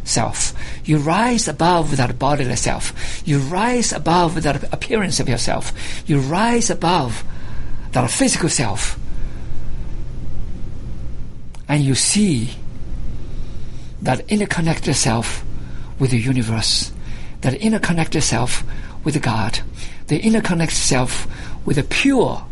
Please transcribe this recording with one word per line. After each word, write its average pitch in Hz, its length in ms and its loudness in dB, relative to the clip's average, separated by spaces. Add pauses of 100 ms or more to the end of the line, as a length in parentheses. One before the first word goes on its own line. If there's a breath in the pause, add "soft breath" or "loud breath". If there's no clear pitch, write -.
self. - 500 -2 (300 loud breath)
You 156 140 2
rise 202 500 2
above 156 500 2
that 123 220 0
bodily 135 380 2
self. - 680 -2
You 143 140 2
rise 208 540 0
above 175 500 2
that 143 300 0
appearance 190 480 0
of 127 80 0
yourself. - 420 0 (340 loud breath)
You 139 140 4
rise 208 500 2
above 160 540 0 (720 loud breath)
that 123 180 2
physical 226 380 2
self. - 500 0 (2750 loud breath)
And 147 140 2
you 135 120 4
see 165 540 2 (1500 loud breath)
that - 320 -2
interconnected 170 640 0
self - 480 0 (540 loud breath)
with 131 140 2
the 123 80 4
universe, 113 720 0 (500 loud breath)
that 135 140 0
interconnected 170 680 2
self - 420 2 (400 loud breath)
with 151 200 0
God, 110 360 0 (460 loud breath)
the 151 180 0
interconnected 190 540 2
self - 480 0 (400 loud breath)
with - 140 2
a 135 40 0
pure 247 680 2